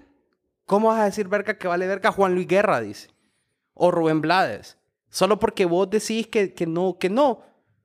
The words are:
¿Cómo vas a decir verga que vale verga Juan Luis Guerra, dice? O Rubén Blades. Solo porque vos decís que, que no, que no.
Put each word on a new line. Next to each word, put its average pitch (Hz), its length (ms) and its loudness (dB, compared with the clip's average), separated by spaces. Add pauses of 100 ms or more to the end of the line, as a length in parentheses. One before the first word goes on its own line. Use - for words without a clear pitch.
(640)
¿Cómo 214 240 2
vas 220 120 0
a 214 40 2
decir 196 240 -2
verga 202 300 -4
que 185 100 -6
vale 175 180 -2
verga 196 260 -2
Juan 185 220 2
Luis 180 120 -2
Guerra, 180 340 2
dice? 104 280 -10 (640)
O 180 160 2
Rubén 160 300 2
Blades. 156 580 -2 (320)
Solo 196 280 2
porque 208 280 0
vos 180 240 0
decís 220 380 -2
que, 208 260 -2
que 175 120 -4
no, 175 320 -2
que 185 120 -2
no. 240 320 0 (420)